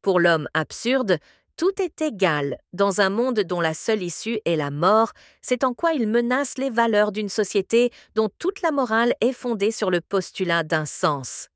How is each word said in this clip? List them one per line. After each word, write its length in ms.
Pour 180
l'homme 360
absurde, 640
tout 240
est 220
égal. 560
Dans 280
un 120
monde 300
dont 200
la 140
seule 260
issue 440
est 100
la 160
mort, 400
c'est 200
en 120
quoi 180
il 140
menace 500
les 140
valeurs 400
d'une 180
société 640
dont 140
toute 240
la 80
morale 500
est 120
fondée 360
sur 220
le 100
postulat 640
d'un 220
sens. 720